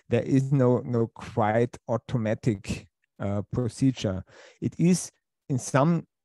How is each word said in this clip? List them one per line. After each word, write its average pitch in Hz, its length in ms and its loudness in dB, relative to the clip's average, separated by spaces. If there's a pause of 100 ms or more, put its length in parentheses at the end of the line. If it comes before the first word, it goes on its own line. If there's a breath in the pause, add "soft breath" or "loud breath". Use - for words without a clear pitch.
there - 160 0
is 135 260 2
no, 123 340 4
no 117 220 0
quite 113 800 -2
automatic, 110 1000 -4 (320)
uh, 101 220 -2 (100)
procedure. 123 720 -2 (360 loud breath)
It 113 180 -4
is 175 340 2 (360)
in 135 100 -2
some 156 480 2 (180)